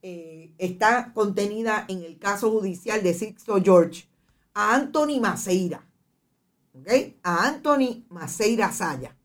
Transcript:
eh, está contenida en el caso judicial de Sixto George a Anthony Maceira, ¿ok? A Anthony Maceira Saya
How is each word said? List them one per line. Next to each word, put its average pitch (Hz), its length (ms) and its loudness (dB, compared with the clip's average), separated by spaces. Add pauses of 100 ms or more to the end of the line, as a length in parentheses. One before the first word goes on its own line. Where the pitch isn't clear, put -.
eh, 165 560 -16
está 220 540 0
contenida 208 760 -2
en 185 160 -10
el 165 160 -18
caso 202 320 -2
judicial 208 540 -2
de 175 100 2
Sixto 208 480 -2
George 175 460 6 (480)
a 208 200 2
Anthony 294 440 0
Maceira, 185 640 -2 (960)
¿ok? 131 100 -20 (360)
A 175 240 0
Anthony 277 600 0
Maceira 202 640 -2
Saya 143 520 -6